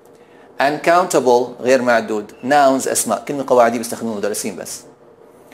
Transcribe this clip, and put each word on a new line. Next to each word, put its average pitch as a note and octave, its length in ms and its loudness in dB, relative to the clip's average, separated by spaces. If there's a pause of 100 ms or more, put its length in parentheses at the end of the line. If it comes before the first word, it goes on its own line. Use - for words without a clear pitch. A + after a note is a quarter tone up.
(600)
uncountable C#3+ 1000 2
غير B2+ 200 2
معدود. A2+ 500 -2
nouns C3+ 560 2
اسماء، A2+ 400 -2
كلمة C#3 200 -6
قواعدية A#2+ 300 4
بيستخدموها A2+ 360 -8
المدرسين G#2 420 -6
بس. - 260 -14 (720)